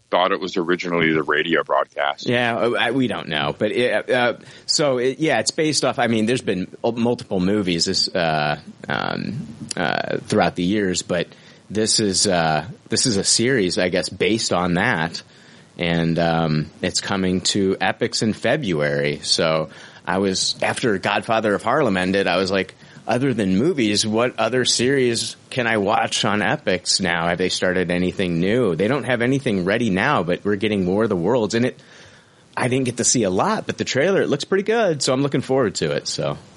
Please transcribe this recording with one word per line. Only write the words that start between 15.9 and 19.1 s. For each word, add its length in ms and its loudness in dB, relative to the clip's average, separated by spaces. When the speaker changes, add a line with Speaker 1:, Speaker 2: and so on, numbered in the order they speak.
Speaker 2:
um, 540 0
it's 200 -2
coming 400 0
to 340 0
Epix 480 -2
in 100 0
February. 880 0